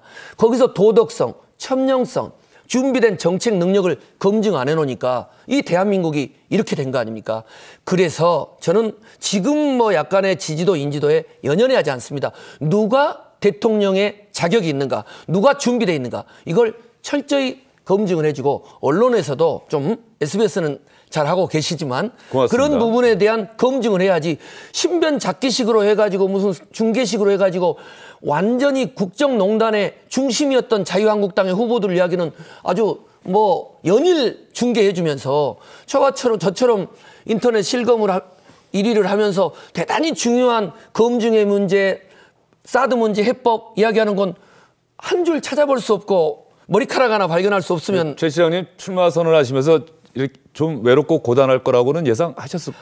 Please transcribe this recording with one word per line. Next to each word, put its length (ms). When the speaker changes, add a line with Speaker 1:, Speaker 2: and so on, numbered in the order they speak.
Speaker 1:
거기서 360
도덕성, 600
천명성, 720
준비된 520
정책 380
능력을 380
검증 400
안 120
해놓으니까 600
이 160
대한민국이 720
이렇게 260
된 160
거 60
아닙니까? 460
그래서 760
저는 340
지금 360
뭐 160
약간의 460
지지도, 360
인지도에 500
연연해 320
하지 160
않습니다. 400
누가 640
대통령의 920
자격이 360
있는가, 360
누가 320
준비돼 340
있는가, 300
이걸 300
철저히 580
검증을 400
해주고 400
언론에서도 880
좀, 280
에스비에스는 580
잘하고 360
계시지만 640
Speaker 2:
고맙습니다. 160
Speaker 1:
그런 320
부분에 400
대한 380
검증을 440
해야지, 380
신변 480
잡기식으로 680
해가지고 420
무슨 240
중계식으로 600
해가지고 460
완전히 760
국정농단의 960
중심이었던 720
자유한국당의 720
후보들 420
이야기는 360
아주 380
뭐 640
연일 640
중계해주면서 1080
저와처럼, 540
저처럼 480
인터넷 360
실검을 480
하-, 120
일 160
위를 240
하면서 400
대단히 420
중요한 560
검증의 520
문제, 560
사드 320
문제, 280
해법 540
이야기하는 380
건 180
한 280
줄 160
찾아볼 400
수 120
없고 540
머리카락 440
하나 160
발견할 340
수 120
없으면 380
Speaker 2:
네, 40
최 140
시장님, 360
출마 320
선언하시면서 720
이렇게 180
좀 320
외롭고 340
고단할 460
거라고는 420
예상하셨을 760